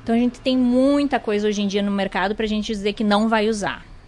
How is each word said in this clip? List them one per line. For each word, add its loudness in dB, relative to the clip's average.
Então, 0
a 4
gente 0
tem 0
muita 2
coisa -2
hoje 0
em 0
dia -2
no -2
mercado -2
pra -4
gente -2
dizer -4
que -4
não 2
vai 2
usar. -4